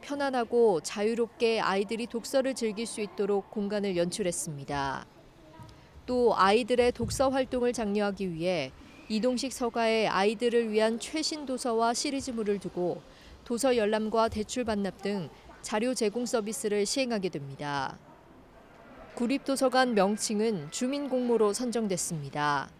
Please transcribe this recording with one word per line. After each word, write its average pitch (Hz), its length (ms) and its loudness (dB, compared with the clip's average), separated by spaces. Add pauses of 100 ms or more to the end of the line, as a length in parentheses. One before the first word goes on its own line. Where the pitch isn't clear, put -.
편안하고 240 800 2
자유롭게 226 800 0
아이들이 202 460 0
독서를 262 480 0
즐길 226 300 -2
수 - 140 -10
있도록 202 520 -2
공간을 202 440 -2
연출했습니다. 143 1080 -2 (1000)
또 247 300 4
아이들의 240 560 4
독서 262 380 0
활동을 254 420 0
장려하기 202 640 -2
위해 160 400 -2 (340)
이동식 240 460 0
서가에 226 540 2
아이들을 226 600 2
위한 220 300 2
최신 302 460 -4
도서와 240 480 0
시리즈물을 233 680 -2
두고 175 420 -4 (440)
도서 247 320 2
열람과 214 500 2
대출 220 380 -4
반납 202 360 -4
등 196 280 -4 (320)
자료 240 320 -2
제공 240 320 -2
서비스를 208 600 -2
시행하게 226 440 -2
됩니다. 139 680 -6 (1160)
구립도서관 262 800 2
명칭은 202 760 0
주민공모로 247 840 0
선정됐습니다. 165 1160 -2 (100)